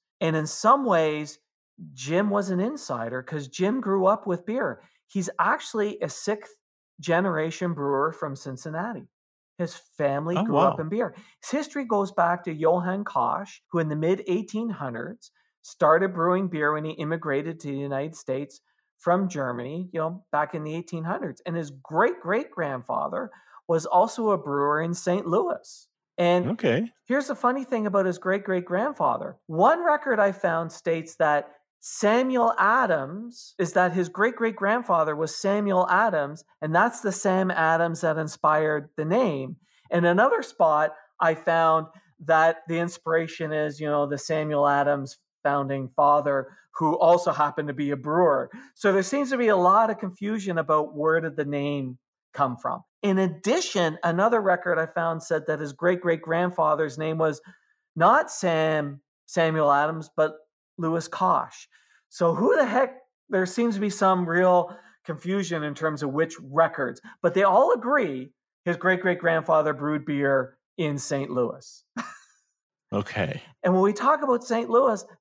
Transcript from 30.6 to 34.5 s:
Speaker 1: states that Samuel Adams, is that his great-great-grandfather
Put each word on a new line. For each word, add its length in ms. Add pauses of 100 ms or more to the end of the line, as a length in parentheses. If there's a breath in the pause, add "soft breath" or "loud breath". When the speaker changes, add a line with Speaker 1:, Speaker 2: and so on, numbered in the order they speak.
Speaker 1:
states 460
that 340 (340)
Samuel 720
Adams, 1000
is 140
that 180
his 160
great-great-grandfather 1120